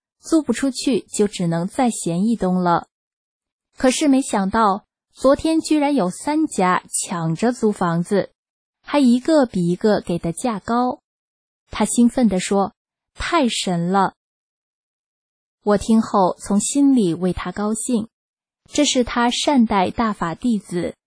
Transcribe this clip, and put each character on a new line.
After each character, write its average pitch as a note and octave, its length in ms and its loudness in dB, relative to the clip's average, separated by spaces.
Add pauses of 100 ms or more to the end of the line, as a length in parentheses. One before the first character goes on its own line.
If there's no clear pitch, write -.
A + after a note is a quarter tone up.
(180)
租 D#4+ 240 0
不 A#3+ 100 -4
出 C4+ 180 -2
去 - 320 -2
就 - 260 -2
只 F3+ 180 -4
能 E3 220 -2
再 B3 220 0
闲 F3 360 -4
一 A#3 80 0
冬 F#3 220 -2
了。” F3 320 0 (920)
可 B3+ 140 2
是 D#4 160 0
没 C4+ 120 4
想 G3+ 300 -2
到， G#3 360 0 (260)
昨 C4+ 240 2
天 D#4+ 240 0
居 D#4 180 0
然 C#4+ 160 0
有 F#3 160 0
三 D4+ 360 -2
家 F3+ 440 0
抢 E3 460 -4
着 A#3+ 160 0
租 A3 180 0
房 E3+ 320 -2
子， F#3+ 300 -2 (500)
还 - 160 -2
一 B3 220 4
个 D4 260 4
比 F3+ 220 -2
一 F3+ 80 0
个 G#3 240 2
给 E3+ 180 -4
的 E3+ 140 -6
价 A3 260 -6
高。 B3 400 -2 (720)
他 - 140 -2
兴 A#3+ 240 4
奋 A#3+ 200 2
地 F#3 120 0
说 G3 340 -2 (400)
：“太 D4+ 340 0
神 F3 440 -2
了！” G3 220 0 (1500)
我 G#3 160 2
听 A3+ 240 2
后 G3 380 0
从 G3+ 180 -2
心 C#4 380 2
里 F#3 180 2
为 F3 180 -2
他 F3+ 200 -8
高 G#3 220 -4
兴， A3+ 340 -4 (560)
这 - 200 0
是 B3+ 200 0
他 A#3+ 260 0
善 B3 360 2
待 G3+ 240 0
大 A3+ 220 -2
法 E3+ 220 -6
弟 A#3 240 -2
子， F3 380 -6 (100)